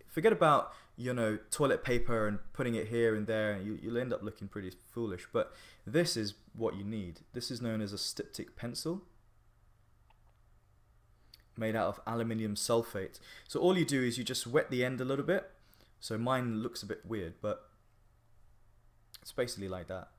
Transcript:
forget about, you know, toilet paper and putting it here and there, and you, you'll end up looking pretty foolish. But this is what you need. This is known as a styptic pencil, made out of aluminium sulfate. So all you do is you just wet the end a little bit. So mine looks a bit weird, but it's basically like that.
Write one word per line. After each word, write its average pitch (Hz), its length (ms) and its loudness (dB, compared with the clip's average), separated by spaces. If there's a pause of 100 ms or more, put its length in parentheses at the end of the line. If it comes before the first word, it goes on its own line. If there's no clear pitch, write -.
forget 208 260 4
about, 151 400 4 (220)
you 123 180 -4
know, 110 260 2 (100)
toilet 135 340 2
paper 120 440 4
and 104 120 0 (140)
putting 123 220 0
it 107 140 -4
here 117 260 4
and 107 100 -2
there, 107 280 2
and 98 120 -4
you, 107 160 -4
you'll 117 160 -2
end 123 160 -2
up - 80 -4
looking 101 260 -10
pretty 95 260 -8 (200)
foolish. 107 380 -4
But - 220 2 (340)
this 160 300 2
is 104 160 -2 (200)
what 113 220 -2
you 98 80 -8
need. 101 380 -8 (120)
This 123 160 -8
is - 120 -6
known 113 180 -2
as 101 140 -4
a 101 40 -6
styptic - 600 -8
pencil, 160 460 -6 (2500)
made 110 200 0
out 92 100 4
of 104 180 -4
aluminium 110 500 0
sulfate. 117 600 0 (300)
So - 140 -2
all 185 160 6
you 165 80 4
do 135 180 2
is 120 140 0
you 123 80 -4
just - 200 -4
wet 135 240 2
the 123 140 2
end 127 160 0
a 127 60 -2
little 135 180 0
bit. 185 260 0 (520)
So 110 160 -4
mine 120 400 2
looks 120 260 -4
a - 20 -10
bit - 200 -6
weird, 92 360 -6
but - 280 -4 (1500)
it's - 100 -16
basically 110 380 -4
like 92 180 -8
that. 90 320 -10